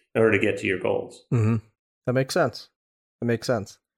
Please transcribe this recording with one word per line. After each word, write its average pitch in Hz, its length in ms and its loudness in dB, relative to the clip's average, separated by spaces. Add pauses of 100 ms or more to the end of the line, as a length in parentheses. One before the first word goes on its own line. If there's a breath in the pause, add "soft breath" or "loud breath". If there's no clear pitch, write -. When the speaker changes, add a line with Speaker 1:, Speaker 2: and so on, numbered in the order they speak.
(140 soft breath)
Speaker 1:
in 110 80 2
order 113 160 6
to 110 60 2
get 101 140 0
to 104 80 -6
your 95 120 -2
goals. - 540 -4
Speaker 2:
Mm-hmm. 113 240 2 (500)
That 127 60 -2
makes 135 220 -2
sense. 151 340 -2 (520)
That 120 60 -4
makes 117 200 -2
sense. 117 320 -4 (200)